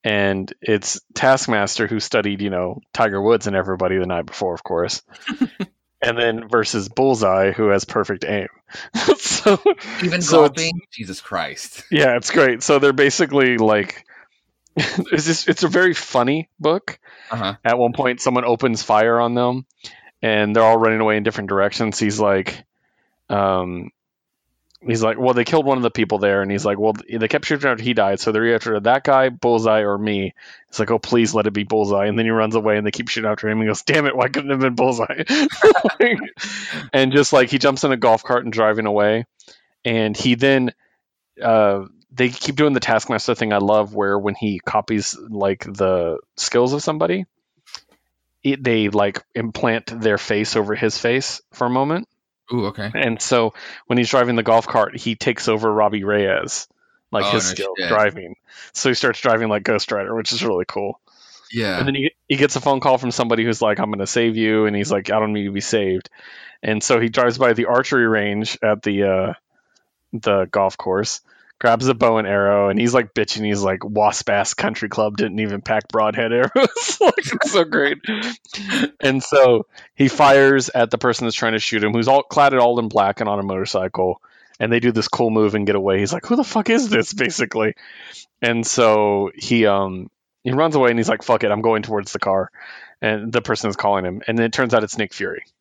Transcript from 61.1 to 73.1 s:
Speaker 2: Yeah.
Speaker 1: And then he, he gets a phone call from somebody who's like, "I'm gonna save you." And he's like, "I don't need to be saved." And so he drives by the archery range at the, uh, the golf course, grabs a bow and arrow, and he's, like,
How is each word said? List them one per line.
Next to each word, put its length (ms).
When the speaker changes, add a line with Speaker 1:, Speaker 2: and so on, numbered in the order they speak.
Speaker 2:
Yeah. 280
Speaker 1:
And 80
then 80
he, 160
he 80
gets 200
a 60
phone 180
call 200
from 100
somebody 340
who's 160
like, 200
"I'm 100
gonna 160
save 320
you." 300
And 80
he's 160
like, 180
"I 100
don't 140
need 120
to 60
be 100
saved." 500
And 220
so 160
he 100
drives 300
by 140
the 120
archery 420
range 540
at 220
the, 200
uh, 300
the 380
golf 260
course, 440
grabs 280
a 80
bow 240
and 80
arrow, 420
and 100
he's, 140
like, 220